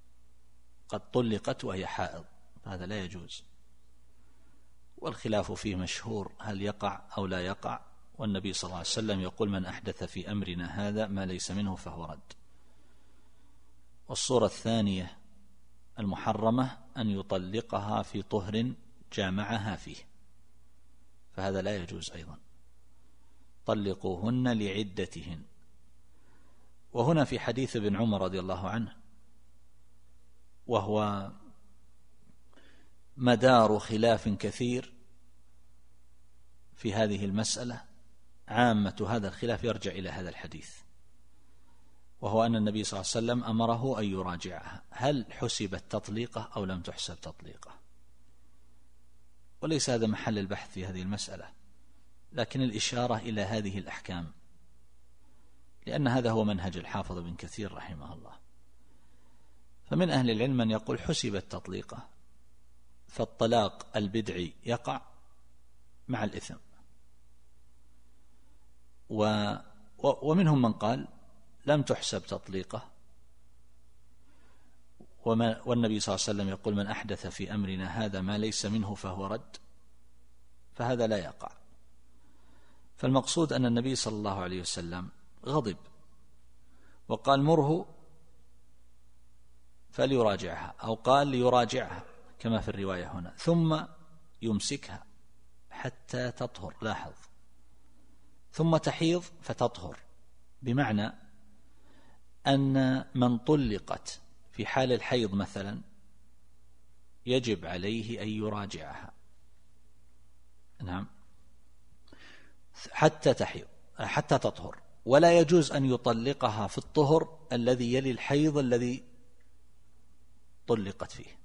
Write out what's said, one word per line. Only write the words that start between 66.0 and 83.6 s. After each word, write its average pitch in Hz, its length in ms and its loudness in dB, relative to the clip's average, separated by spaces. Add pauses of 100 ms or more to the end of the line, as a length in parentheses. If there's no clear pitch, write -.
مع 110 160 0
الإثم، - 320 -4 (2500)
و-، 104 440 6 (440)
و-، 139 320 4
ومنهم 156 320 8
من 113 100 6
قال 117 360 2 (580)
لم 143 160 8
تحسب 110 440 2
تطليقة، 95 640 -4 (2250)
وما-، 113 420 4
والنبي 117 340 4
صلى 101 140 2
الله 95 140 2
عليه 104 80 2
وسلم 101 120 0
يقول: 98 260 0
"من 101 120 2
أحدث 101 400 -4
في 95 280 -4
أمرنا 95 500 0
هذا 98 160 0
ما 101 180 2
ليس 107 280 0
منه 104 280 2
فهو 95 320 -4
رد"، 107 300 -6 (1160)
فهذا 120 320 2
لا 110 100 4
يقع. 78 340 -4 (1500)
فالمقصود 135 560 4
أن 127 140 4